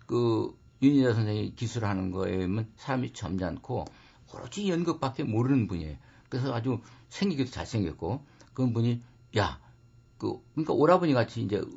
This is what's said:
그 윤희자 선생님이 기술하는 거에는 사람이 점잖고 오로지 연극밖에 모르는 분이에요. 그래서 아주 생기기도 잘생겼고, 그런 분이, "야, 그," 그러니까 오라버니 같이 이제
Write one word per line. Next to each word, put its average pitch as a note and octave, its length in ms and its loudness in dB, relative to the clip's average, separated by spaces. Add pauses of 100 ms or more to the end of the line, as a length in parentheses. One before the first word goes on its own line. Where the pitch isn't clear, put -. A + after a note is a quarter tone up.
그 A2+ 500 0 (240)
윤희자 C3+ 320 6
선생님이 G#2+ 420 0
기술하는 G2+ 560 -2
거에는 F#2+ 560 -2 (100)
사람이 B2+ 360 -4
점잖고 F#2 720 -6 (480)
오로지 G3 360 -6
연극밖에 E3 540 -2
모르는 A#2+ 440 2
분이에요. D#2 280 -6 (340)
그래서 C3+ 240 -2
아주 A#2 260 -2 (300)
생기기도 C#3+ 400 -2
잘생겼고, F2+ 760 -4 (280)
그런 B2+ 200 0
분이, A#2+ 280 2 (360)
"야, F#2 220 -2 (580)
그," G#2 220 -4 (140)
그러니까 D#3 200 -2
오라버니 E3 400 6
같이 A#2 280 2
이제 G2+ 200 0 (160)